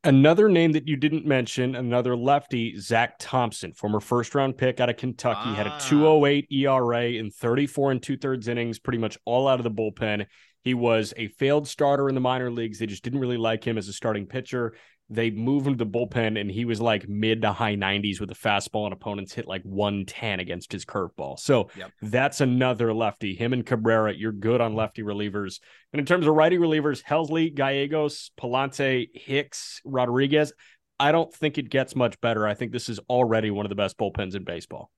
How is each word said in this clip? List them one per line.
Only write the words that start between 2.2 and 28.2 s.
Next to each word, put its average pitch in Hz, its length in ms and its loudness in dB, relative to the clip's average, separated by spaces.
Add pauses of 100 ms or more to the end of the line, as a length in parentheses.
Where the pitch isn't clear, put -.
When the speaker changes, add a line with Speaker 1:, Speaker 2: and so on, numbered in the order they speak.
Speaker 1:
Zach 120 400 0
Thompson, 117 540 -2
former 104 260 -2
first 120 340 -2
round 135 240 2
pick 127 220 0
out 123 100 2
of 120 80 -2
Kentucky, 117 560 -4
had 104 140 -2
a 101 60 -6
Speaker 2:
Ah. - 60 -12
Speaker 1:
two 151 280 4
oh 156 180 8
eight 143 260 2
E 139 160 0
R 127 260 2
A 120 240 -2
in 107 140 -6
thirty-four 139 600 0
and 127 100 -2
two-thirds 131 460 -4
innings, 117 320 -4
pretty 123 200 -4
much 107 260 -4
all 127 220 2
out 127 120 4
of 120 60 -6
the 113 60 0
bullpen. 104 540 -2 (360)
He 127 120 -2
was 117 440 2
a 113 100 -6
failed 143 400 0
starter 143 400 0
in 135 80 0
the 127 60 0
minor 127 280 0
leagues. 113 300 -6
They 113 60 -2
just 101 180 -10
didn't 127 160 -4
really 123 180 -2
like 113 260 -2
him 113 140 -2
as 98 120 -6
a 95 40 -12
starting 104 320 -4
pitcher. 123 480 -6 (380)
They 113 200 0
moved 131 340 -2
him 139 100 2
to 117 80 -2
the 107 60 -2
bullpen, 107 500 -2
and 101 120 -4
he 113 140 -4
was, 113 140 -2
like, 110 300 0
mid 110 320 0
to 107 100 2
high 104 220 0
nineties 101 480 -2
with 98 80 -6
a - 60 -14
fastball, 104 480 -2
and 98 100 -6
opponents 101 400 -10
hit, 117 140 -10
like, 95 160 -8
one 98 420 -2
ten 101 340 -6
against 90 320 -8
his 95 140 -10
curveball. 78 540 -8
So 117 360 2
Speaker 2:
Yep. 92 160 -16 (120)
Speaker 1:
that's 127 380 0
another 123 520 2
lefty. 107 400 -4
Him 117 200 -2
and 123 120 -2
Cabrera, 110 480 2
you're 110 180 -4
good 110 300 0
on 110 140 0
lefty 110 260 -4
relievers. 104 600 -6 (300)
And 147 80 -4
in 143 60 -4
terms 170 220 4
of 156 80 6
righty 170 240 6
relievers, 151 440 0
Helsley, 160 480 0
Gallegos, 143 800 -2 (100)